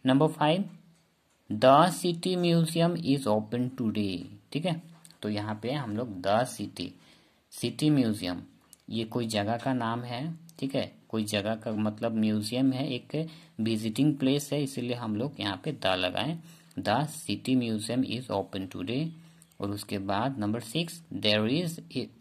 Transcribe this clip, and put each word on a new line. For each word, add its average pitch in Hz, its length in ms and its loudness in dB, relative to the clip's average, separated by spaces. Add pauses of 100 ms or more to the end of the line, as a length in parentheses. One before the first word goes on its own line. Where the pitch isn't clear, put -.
Number 139 220 4
five, 156 360 2 (840)
"The 120 260 8 (180)
city 175 420 -2
museum 170 600 4 (100)
is 135 200 2
open 110 420 0 (120)
today", 104 380 0 (340)
ठीक 160 140 -2
है, 165 160 0 (400)
तो 107 60 -2
यहाँ 107 340 -2
पे 117 100 -2
हम 123 240 -4
लोग 107 260 -6
the 101 160 4 (120)
city, - 380 -8 (640)
city 120 380 0
museum, 101 520 2 (480)
ये 113 140 -2
कोई 117 220 -4
जगह 110 300 0
का 135 160 -2
नाम 120 300 -2
है, 123 200 -6 (360)
ठीक 135 160 -4
है, 113 180 -2 (160)
कोई 110 160 -2
जगह 104 300 0
का 110 180 -6
मतलब 107 440 -2
museum 110 560 2
है, 131 160 -2
एक 139 380 -4 (340)
visiting 113 560 2
place 143 360 0
है, 147 100 0
इसीलिए 123 340 -4
हम 113 200 -4
लोग 131 240 -4
यहाँ 101 240 -2
पे 156 80 -4
the 95 240 2
लगाएं, 98 420 -2 (420)
"The 104 180 2 (180)
city 104 400 0
museum 117 540 0
is 117 220 -6
open 95 440 -4
today"। 117 320 -2 (520)
और 101 100 -2
उसके 104 280 -6
बाद 101 400 -2
number 107 220 0
six, 165 420 -6 (120)
"There 107 380 4
is 165 200 0 (240)
a 123 60 -2 (180)